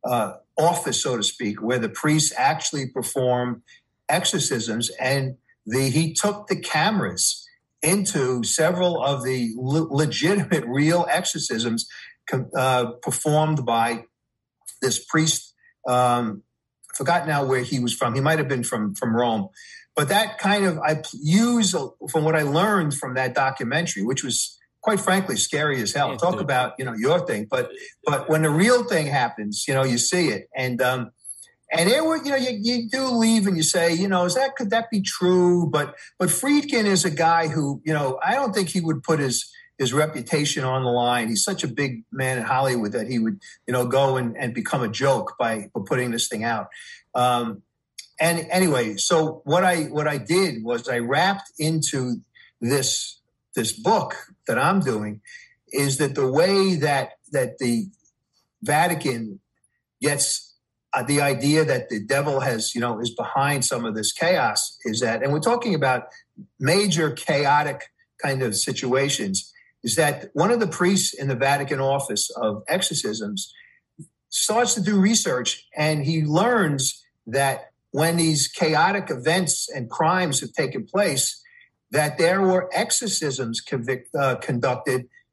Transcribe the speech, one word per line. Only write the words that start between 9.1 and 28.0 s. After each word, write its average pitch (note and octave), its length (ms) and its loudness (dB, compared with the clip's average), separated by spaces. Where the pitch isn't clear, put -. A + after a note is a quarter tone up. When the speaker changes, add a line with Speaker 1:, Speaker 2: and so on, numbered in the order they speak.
Speaker 1:
the B2+ 320 -2
le-, C#3 360 0
legitimate, D3+ 720 2
real D3+ 440 2
exorcisms B2 800 -2
com-, B2 260 -4
uh, B2+ 360 2
performed D3+ 640 0
by A#2 400 0
this C3 220 -2
priest. - 500 0
Um, A#2+ 580 2
I - 40 -10
forgot C3+ 300 0
now C#3+ 160 0
where C3 200 0
he B2+ 160 -2
was A#2+ 140 -2
from. A#2 220 -2
He C3+ 60 0
might D#3 180 2
have C#3 80 -2
been C3 160 -2
from, G#2+ 320 -4
from A#2 180 -2
Rome. A2+ 360 0
But C#3+ 140 0
that G#3 300 2
kind G3+ 260 2
of, E3 160 0
I D#3 160 2
p-, - 260 -10
use, G#3 540 4
uh, D3 120 -2
from D#3+ 140 2
what D#3+ 140 4
I D3+ 60 2
learned E3 500 2
from B2+ 220 -6
that B2+ 200 -2
documentary, C3+ 680 -2
which C#3+ 200 -2
was, - 340 -4
quite G#3+ 180 2
frankly, F#3+ 360 0
scary D3 460 -2
as G#2 120 -4
hell. C#3 180 0
Speaker 2:
Yeah, C3 60 -8
Speaker 1:
Talk F3 160 2
Speaker 2:
dude. C#3+ 80 -4
Speaker 1:
about, B2+ 360 0
you C3 80 -6
know, B2 80 -8
your C3+ 320 2
thing. G#2+ 240 -4
But, B2+ 220 -2